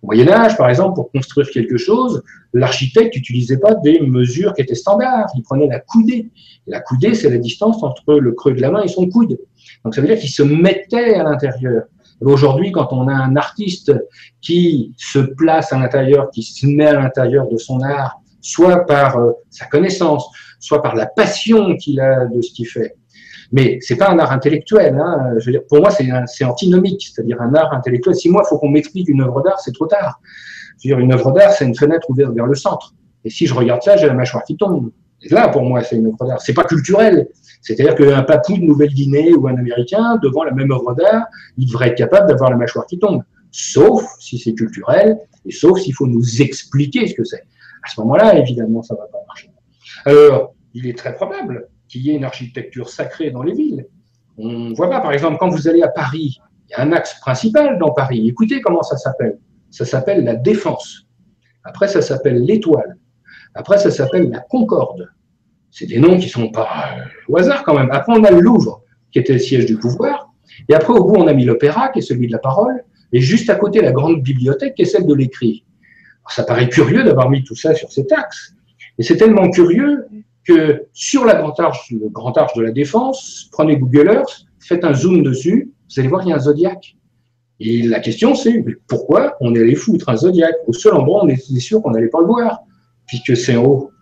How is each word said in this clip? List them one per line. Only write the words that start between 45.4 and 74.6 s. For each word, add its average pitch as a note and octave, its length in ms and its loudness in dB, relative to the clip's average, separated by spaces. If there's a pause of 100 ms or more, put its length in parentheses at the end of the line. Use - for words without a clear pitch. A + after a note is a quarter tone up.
et - 60 -14
sauf F#3 300 2
s'il D3+ 120 -6
faut C3+ 140 -4
nous A#2 340 -2
expliquer C#3+ 680 -2
ce - 60 -8
que - 100 -6
c'est. - 180 -14 (400)
À - 80 -16
ce - 100 -12
moment-là, E3 380 4
évidemment, A#2 440 -2
ça - 120 -10
va - 120 -14
pas - 200 -14
marcher. - 240 -20 (560)
Alors, C#3+ 480 6 (180)
il B2 140 -12
est A#2 100 -8
très - 180 -12
probable F#3 540 -10 (200)
qu'il B2 140 -14
y C#3+ 80 -4
ait D3+ 40 0
une C3+ 100 -6
architecture B2 640 -12
sacrée C#3 420 -10
dans B2 120 -12
les E3+ 100 -4
villes. A#3 340 -6 (520)
On A#2 340 -10
voit E3+ 160 -2
pas, F3+ 120 -2
par D3+ 120 -4
exemple, D3 280 -2
quand F#3 100 0
vous D3+ 180 -2
allez E3 140 4
à - 60 2
Paris, D3 500 -6 (300)
il - 40 -20
y - 20 -18
a A#2+ 80 -4
un D3+ 100 0
axe - 280 -4
principal A3+ 580 0
dans D#3+ 120 0
Paris. B2+ 380 -2
Écoutez A3 320 -2
comment - 220 -2
ça - 140 -6
s'appelle. C3 420 -6 (320)
Ça - 140 -8
s'appelle F#3+ 400 -2
la A#2 120 -2
Défense. - 720 -4 (580)
Après, - 240 -4
ça F#3 120 0
s'appelle C3 440 0
l'Étoile. - 520 0 (580)
Après, G3+ 240 0
ça G3+ 120 2
s'appelle C#3 400 -2
la A2+ 80 -8
Concorde. E3+ 720 -4 (640)
C'est - 140 -16
des - 120 -4
noms F3 200 6
qui F3+ 100 -4
sont A2+ 220 -6
pas, - 180 -6 (280)
euh, - 60 -16 (260)
au E3+ 100 0
hasard C#4 260 0
quand D3+ 100 0
même. C3 160 0
Après, C#3+ 220 -2
on A3 100 6
a G#3 80 8
le F3 100 8
Louvre, A3 420 2 (280)
qui - 80 0
était C3 140 0
le B2 80 2
siège A#2+ 260 0
du A2 100 0
pouvoir. - 560 -4 (360)
Et C#3+ 60 6
après, D#3+ 180 2
au G3+ 120 4
bout, G3+ 120 4
on F3 100 4
a D3+ 60 4
mis C3+ 120 2
l'Opéra, D3 440 0
qui C4 100 -4
est - 40 -4
celui A#2+ 260 -4
de A2+ 40 -6
la A2+ 60 -4
parole. A#3+ 460 -2 (280)
Et B2 80 2
juste E3 300 0
à F#3+ 60 2
côté, G3+ 240 0
la D3 100 4
grande D3 320 0
bibliothèque, C3+ 540 -2